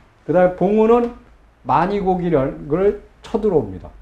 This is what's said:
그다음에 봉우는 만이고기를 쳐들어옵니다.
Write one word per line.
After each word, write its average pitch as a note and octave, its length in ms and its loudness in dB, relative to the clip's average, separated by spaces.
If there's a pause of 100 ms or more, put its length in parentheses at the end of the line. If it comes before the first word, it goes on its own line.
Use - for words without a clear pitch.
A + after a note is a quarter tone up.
(260)
그다음에 F3+ 280 2
봉우는 A3 580 2 (520)
만이고기를 F3 1400 -2 (200)
쳐들어옵니다. D3+ 680 -4 (140)